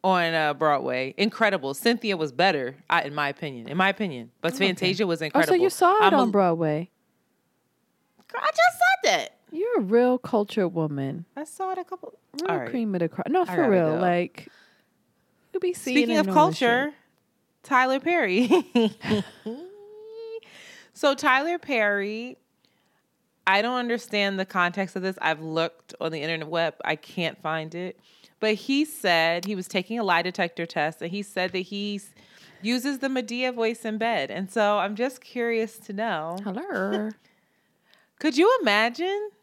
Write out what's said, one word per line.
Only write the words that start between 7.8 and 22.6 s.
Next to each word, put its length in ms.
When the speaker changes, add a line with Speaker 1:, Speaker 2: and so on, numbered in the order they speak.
Speaker 1:
Girl, 140
I 80
just 80
said 140
that. 180
Speaker 2:
You're 260
a 40
real 360
cultured 560
woman. 520
Speaker 1:
I 80
saw 280
it 60
a 60
couple 300
Speaker 2:
Real 100
Speaker 1:
All 80
right. 120
Speaker 2:
cream 240
of 60
the 80
crop. 200
No, 140
Speaker 1:
I 40
Speaker 2:
for 100
Speaker 1:
gotta 140
Speaker 2:
real. 240
Speaker 1:
go. 60
Speaker 2:
Like, 480
you 80
be 140
seeing 220
Speaker 1:
Speaking 200
Speaker 2:
and 40
Speaker 1:
of 60
Speaker 2:
knowing 80
Speaker 1:
culture, 560
Speaker 2:
shit. 40
Speaker 1:
Tyler 380
Perry. 640
<laughs> 500
So 220
Tyler 440
Perry, 800